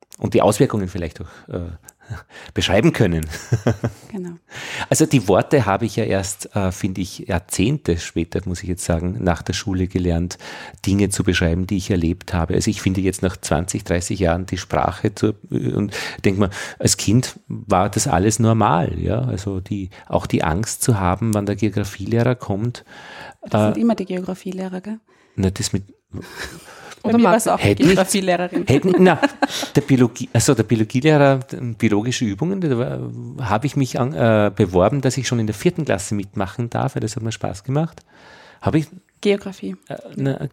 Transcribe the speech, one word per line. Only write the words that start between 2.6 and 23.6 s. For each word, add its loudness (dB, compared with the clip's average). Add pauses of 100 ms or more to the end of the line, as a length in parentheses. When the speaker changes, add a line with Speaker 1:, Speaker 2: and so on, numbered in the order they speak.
Speaker 1:
können. 2
<laughs> -10 (760)
Speaker 2:
Genau. -10 (520)
Speaker 1:
Also 2
die 2
Worte 4
habe 2
ich -8
ja 0
erst, -4
äh, 0
finde -4
ich, -8
Jahrzehnte 0
später, -4
muss -6
ich -8
jetzt -6
sagen, 0
nach 0
der -4
Schule -2
gelernt, -2 (480)
Dinge 4
zu -2
beschreiben, 2
die -2
ich -4
erlebt 0
habe. 0
Also 2
ich -4
finde 0
jetzt 0
nach 0
zwanzig, -2
dreißig -2
Jahren 2
die -4
Sprache -2
zu, 0 (160)
und -2 (320)
denk 2
mal, 4 (280)
als 2
Kind 0
war 0
das -2
alles 2
normal, 2
ja. 0
Also -4
die, -8 (160)
auch 0
die 0
Angst -2
zu 2
haben, 0
wann 0
der 0
Geografielehrer 0
kommt. -6 (640)
Speaker 2:
Das 2